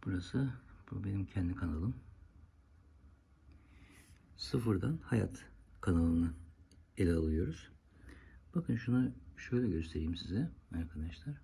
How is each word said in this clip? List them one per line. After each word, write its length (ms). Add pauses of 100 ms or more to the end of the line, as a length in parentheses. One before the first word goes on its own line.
Burası, 480 (380)
bu 140
benim 220
kendi 280
kanalım. 420 (2500)
Sıfırdan 680
Hayat 420 (360)
kanalını 540 (640)
ele 160
alıyoruz. 580 (840)
Bakın 220
şunu 360 (240)
şöyle 320
göstereyim 480
size 340 (220)
arkadaşlar. 720